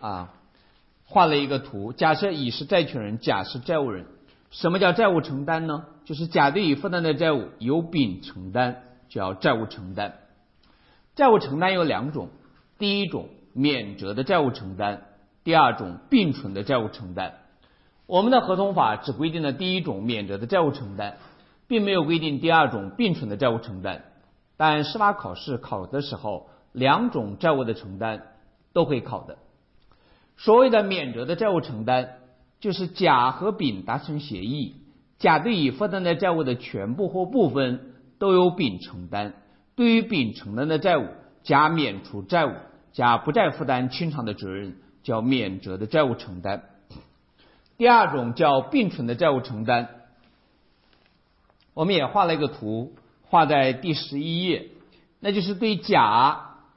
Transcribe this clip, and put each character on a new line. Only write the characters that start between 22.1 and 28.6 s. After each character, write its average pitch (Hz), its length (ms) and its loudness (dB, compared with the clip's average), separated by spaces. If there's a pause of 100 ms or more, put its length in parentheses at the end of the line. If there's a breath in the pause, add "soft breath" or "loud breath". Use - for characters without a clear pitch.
定 151 220 -2
第 160 100 2
二 160 200 6
种 101 260 -6
并 208 180 0
存 110 160 -6
的 101 60 -6
债 120 140 2
务 113 80 -2
承 95 240 -10
担。 92 220 -8 (520)
但 151 260 2
司 147 160 -6
法 208 140 4
考 101 240 -10
试 127 220 -6
考 95 280 -8
的 139 160 -4
时 131 140 -10
候， 98 320 -8 (240 soft breath)
两 147 380 2
种 104 280 -6
债 165 140 2
务 139 120 0
的 113 100 -2
承 95 240 -12
担 110 240 -6 (500)